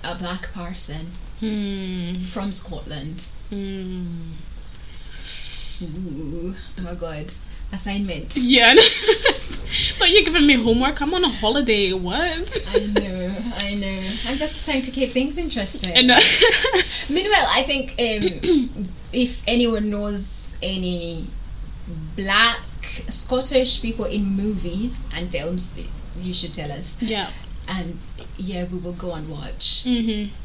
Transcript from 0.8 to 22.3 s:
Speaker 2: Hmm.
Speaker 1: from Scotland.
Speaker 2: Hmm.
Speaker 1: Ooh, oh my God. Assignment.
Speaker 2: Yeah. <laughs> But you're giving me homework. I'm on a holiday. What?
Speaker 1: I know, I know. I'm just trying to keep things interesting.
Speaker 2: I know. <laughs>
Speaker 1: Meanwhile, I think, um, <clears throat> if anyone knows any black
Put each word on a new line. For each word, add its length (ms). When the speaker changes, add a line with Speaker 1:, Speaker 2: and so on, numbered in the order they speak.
Speaker 2:
Hmm. 840
Speaker 1:
from 280
Scotland. 760
Speaker 2:
Hmm. 800
Speaker 1:
Ooh, 720
oh 20
my 140
God. 380
Assignment. 680
Speaker 2:
Yeah. 420
<laughs> 60
But 140
you're 120
giving 220
me 80
homework. 480
I'm 140
on 80
a 60
holiday. 640
What? 800
Speaker 1:
I 100
know, 500
I 180
know. 360
I'm 100
just 260
trying 200
to 80
keep 180
things 300
interesting. 580
Speaker 2:
I 60
know. 160
<laughs> 460
Speaker 1:
Meanwhile, 400
I 140
think, 300
um, 960
<clears throat> 140
if 340
anyone 420
knows 720
any 640
black 440